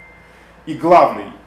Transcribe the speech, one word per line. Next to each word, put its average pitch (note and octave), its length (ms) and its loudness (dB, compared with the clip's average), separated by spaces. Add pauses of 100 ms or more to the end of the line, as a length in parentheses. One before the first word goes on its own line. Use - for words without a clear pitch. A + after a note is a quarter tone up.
(640)
И D#3 100 -12
главный C3+ 520 0 (200)